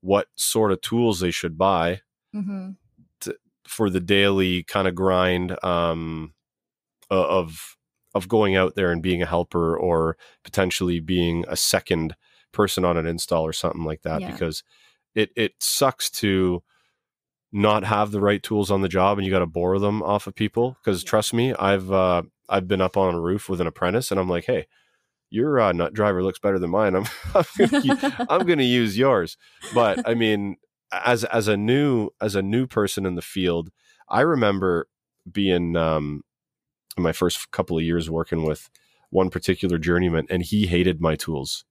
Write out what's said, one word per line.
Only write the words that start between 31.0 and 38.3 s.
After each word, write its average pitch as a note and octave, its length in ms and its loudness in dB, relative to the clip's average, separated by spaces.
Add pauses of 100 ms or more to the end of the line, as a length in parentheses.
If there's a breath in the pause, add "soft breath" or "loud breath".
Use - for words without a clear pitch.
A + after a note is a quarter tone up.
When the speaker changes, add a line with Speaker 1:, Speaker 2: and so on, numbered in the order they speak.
Speaker 1:
as A2 240 -2
a G#2 80 2
new, A#2+ 540 0 (100)
as G#2+ 140 -4
a G2 80 0
new A2+ 240 0
person G2+ 400 -2
in F2+ 80 -2
the E2+ 80 -6
field, E2+ 480 -2 (380 soft breath)
I G#2+ 140 0
remember G2+ 680 0 (420)
being, F2 460 0
um, D#2 460 0 (760)
in F2+ 80 -2
my E2 80 2
first - 400 -2
couple F2 260 -2
of E2 60 -2
years E2 260 -2
working E2 340 -4